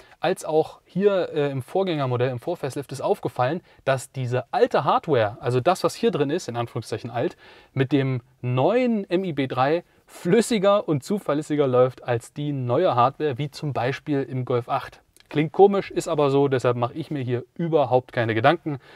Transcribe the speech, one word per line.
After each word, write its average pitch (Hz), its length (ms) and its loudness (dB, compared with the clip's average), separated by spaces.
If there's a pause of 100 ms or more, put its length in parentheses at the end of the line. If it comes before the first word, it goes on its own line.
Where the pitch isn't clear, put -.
(220)
als 180 240 -2
auch 156 400 -2
hier, 190 480 0
äh, 143 180 0
im 135 100 -6
Vorgängermodell, 139 680 -2
im 123 100 -8
Vorfacelift 147 540 -8
ist 135 80 -10
aufgefallen, 156 600 -2 (220)
dass 135 300 -2
diese 123 400 -4
alte 185 320 2
Hardware, 135 560 0
also 127 180 0
das, 175 240 2
was 170 120 0
hier 233 160 0
drin 143 180 0
ist, 170 180 -4
in 113 80 -8
Anführungszeichen 117 560 -8
alt, 123 240 -4 (380)
mit 135 180 -2
dem 135 300 0 (200)
neuen 196 680 0
M 185 160 0
I 170 80 -4
B 139 140 -2
drei 143 360 0 (220)
flüssiger 202 800 2
und 147 160 0
zuverlässiger 151 640 -2
läuft 127 380 2
als 120 260 -4
die 147 220 -6
neue 131 420 0
Hardware, 135 420 2
wie 143 140 -6
zum 147 220 -6
Beispiel 135 500 -2
im 127 220 -6
Golf 123 240 -2
acht. - 320 -6 (280)
Klingt 156 220 0
komisch, 196 400 6
ist - 160 -6
aber 151 220 2
so, 139 180 4
deshalb 127 300 2
mache 120 160 -2
ich - 180 -10
mir 143 100 -4
hier 120 220 -4 (100)
überhaupt 143 600 0
keine 113 200 0
Gedanken. 139 460 0 (160)